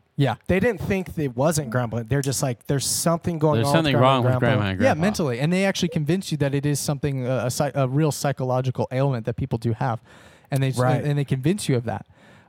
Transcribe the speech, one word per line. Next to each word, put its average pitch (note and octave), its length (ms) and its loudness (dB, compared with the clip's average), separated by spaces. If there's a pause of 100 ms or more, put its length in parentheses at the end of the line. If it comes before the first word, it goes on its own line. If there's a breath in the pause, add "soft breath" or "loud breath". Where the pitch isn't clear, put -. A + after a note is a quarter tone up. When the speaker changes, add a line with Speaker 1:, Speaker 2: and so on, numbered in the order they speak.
(160)
Speaker 1:
Yeah. B2+ 200 2 (120)
Speaker 2:
They F3+ 120 2
didn't G3 220 0
think F#3 360 -4
it C#3 180 -2
wasn't D3 360 0
Grandpa. A#2 360 -2
They're C#3 160 0
just C3+ 200 -2
like, B2+ 240 -4
"There's C#3+ 180 0
something E3+ 540 -2
going D3+ 180 4
Speaker 3:
There's C#3 100 2
Speaker 2:
on C#3+ 60 2
Speaker 3:
something D3+ 200 4
Speaker 2:
with - 60 4
Grandma C3 160 8
Speaker 3:
wrong B2 100 2
Speaker 2:
and B2+ 100 2
Speaker 3:
with B2+ 40 0
Speaker 2:
Grandpa." A#2 180 4
Speaker 3:
Grandma G2+ 140 0
and F#2 100 -4
Speaker 1:
Yeah, - 60 4
Speaker 3:
Grandpa. E3 140 2
Speaker 1:
mentally. E3 380 0
And D#3+ 140 0
they F#3+ 120 2
actually F#3+ 240 0
convince E3 420 -2
you D#3 60 -4
that C#3 180 0
it C#3 100 0
is D3 140 0
something, C3+ 480 -4
uh, B2 180 0
a C3 60 -2
psy-, D3 240 0
a C3+ 120 2
real C#3+ 240 2
psychological C3 800 -2
ailment C3 340 0
that A#2+ 100 -4
people C3+ 240 -4
do A#2 140 -2
have. A#2+ 280 -2 (480 loud breath)
And C#3 120 0
they C3+ 80 2
s-, A#2 80 -4
Speaker 2:
Right. B2+ 260 2
Speaker 1:
and C#3+ 160 0
they C#3 60 0
convince D3 440 -2
you C3 60 2
of A#2 100 -2
that. G#2 200 -6 (420 soft breath)